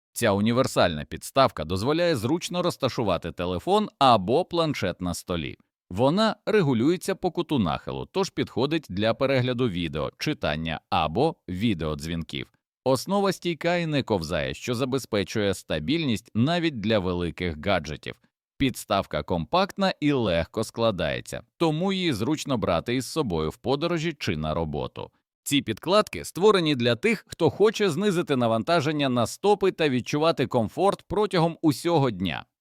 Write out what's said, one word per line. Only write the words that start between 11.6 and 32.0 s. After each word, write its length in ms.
Основа 480
стійка 440
і 100
не 180
ковзає, 500
що 220
забезпечує 800
стабільність 840
навіть 440
для 200
великих 640
гаджетів. 500
Підставка 640
компактна 760
і 120
легко 520
складається, 800
тому 360
її 200
зручно 440
брати 380
із 100
собою 440
в 80
подорожі 600
чи 180
на 160
роботу. 580
Ці 180
підкладки 640
створені 500
для 200
тих, 320
хто 220
хоче 400
знизити 460
навантаження 720
на 180
стопи 440
та 180
відчувати 580
комфорт 600
протягом 540
усього 500